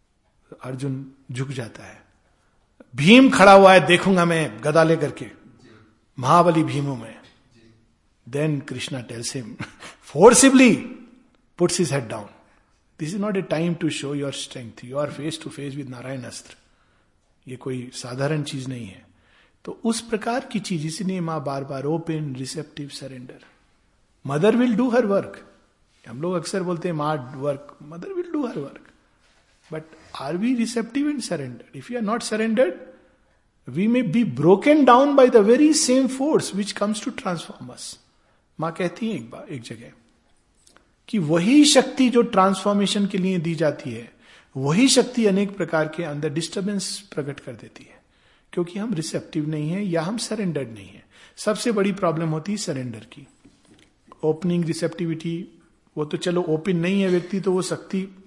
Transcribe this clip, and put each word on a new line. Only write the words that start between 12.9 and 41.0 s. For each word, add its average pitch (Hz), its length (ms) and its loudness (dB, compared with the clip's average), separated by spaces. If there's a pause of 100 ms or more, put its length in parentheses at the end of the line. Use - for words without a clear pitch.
"This 156 120 -10
is 208 60 -6
not 208 160 -2
a 190 140 -4
time 165 340 -2
to 156 60 0
show 143 240 -8
your 143 180 -6
strength, 120 520 -14
you 127 100 -14
are 139 260 -6
face 156 220 -8
to - 60 -12
face 139 300 -10
with 135 100 -12
नारायण 131 340 -12
अस्त्र।" - 340 -18 (920)
ये 127 80 -14
कोई 127 380 -10
साधारण 139 480 -4
चीज 135 260 -8
नहीं 120 180 -10
है। - 200 -20 (580)
तो - 200 -14
उस 226 160 0
प्रकार 233 400 -6
की 226 200 -8
चीज, 160 260 -6
इसीलिए 185 340 -6
माँ 160 240 -6
बार 139 200 -6
बार, 135 180 -10
"Open, 160 400 -4 (100)
receptive, 139 580 -12
surrender। 131 540 -18 (840)
Mother 180 260 2
will 240 240 2
do 254 140 2
her 240 120 2
work।" 196 300 -2 (720)
हम 123 140 -12
लोग 180 120 -4
अक्सर 180 280 -4
बोलते 175 260 -6
हैं, 165 80 -4
"माँ 147 400 -4
वर्क, 139 420 -8 (140)
mother 180 160 -14
will 349 280 -8
do 277 100 -4
her 240 100 -8
work।" 139 280 -12 (880)
But 156 100 -12 (400)
are 165 200 -6
we 233 240 0
receptive 269 480 -4
and 240 140 -8
surrender? 135 540 -10
If - 100 -18
we 240 80 -6
are 208 140 -2
not 226 180 -6
surrendered, 226 400 0 (1080)
we 208 180 2
may 254 200 0
be 147 280 0
broken 294 420 6
down 269 320 6
by 254 120 8
the 233 260 6
very 302 320 4
same 262 320 2
force 269 340 0
which 196 240 -6
comes 214 260 -4
to 269 140 -6
transform 156 520 -10
us। - 280 -16 (640)
माँ 160 120 -4
कहती 175 360 -6
हैं 220 60 -4
एक 117 160 -10
बार, 185 200 -18
एक 131 120 -12
जगह, 117 300 -18 (1160)